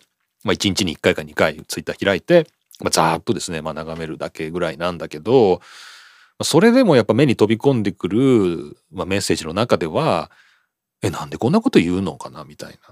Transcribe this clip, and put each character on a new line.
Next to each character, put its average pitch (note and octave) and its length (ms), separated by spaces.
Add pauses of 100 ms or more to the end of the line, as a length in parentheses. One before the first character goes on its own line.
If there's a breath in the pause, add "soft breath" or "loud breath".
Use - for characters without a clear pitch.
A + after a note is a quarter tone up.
(460)
ま G2 60
あ、 - 20
一 G2+ 160
日 F#2 160
に D#2+ 80
一 - 80
回 F2+ 140
か D#2 80
二 D2+ 100
回 D#2+ 340
Twitter - 260
開 F#2+ 260
い - 20
て、 E3+ 260 (320)
ま F#2 80
あ、 - 40
ざ E2+ 120 (120)
ー E2+ 40
っ - 40
と A#2+ 100
で F2 80
す - 100
ね、 D#2+ 100
ま D#2 100
あ、 - 20
眺 D#2+ 260
め E2 80
る D#2+ 100
だ D#2+ 120
け D#2+ 220
ぐ F2 100
ら D#2+ 100
い C#2 60
な F2 140
ん E2+ 60
だ D#2 120
け D#2 100
ど、 G2+ 400
ま - 800
あ、 - 40
そ - 160
れ A3+ 120
で C4 120
も E3+ 120
や A2+ 80
っ - 20
ぱ A2 80
目 C3 120
に A#2 100
飛 G#2+ 120
び A2 140
込 C#3 140
ん A2 80
で G2 80
く - 160
る、 F#2+ 720 (140)
ま F2+ 120
あ、 - 20
メ F#2+ 120
ッ G2 40
セ F2+ 140
ー - 20
ジ - 80
の D#2+ 80
中 A2 240
で E2+ 80
は、 F2+ 460 (720 soft breath)
「え、 G#2+ 100
な D#2 140
ん C#2+ 40
で D2 80
こ A#2 120
ん D#3+ 40
な A3+ 80
こ C4+ 80
と - 100
言 F2 180
う G2 40
の G2 160
か C2 140
な」 D2 140
み - 100
た - 140
い - 100 (120)